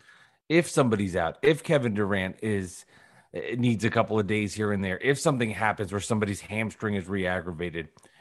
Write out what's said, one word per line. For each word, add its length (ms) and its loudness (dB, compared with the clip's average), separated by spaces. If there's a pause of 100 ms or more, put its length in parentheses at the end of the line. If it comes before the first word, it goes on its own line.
(500)
If 200 4
somebody's 460 2
out, 280 0
if 180 4
Kevin 320 2
Durant 480 0
is, 440 -4 (500)
eh, 220 -6
needs 260 2
a 80 2
couple 260 2
of 80 2
days 300 0
here 160 0
and 120 0
there, 160 -2
if 200 2
something 320 2
happens 400 -2
where 100 -2
somebody's 400 0
hamstring 540 -4
is 120 -4
re-aggravated, 840 -4 (320)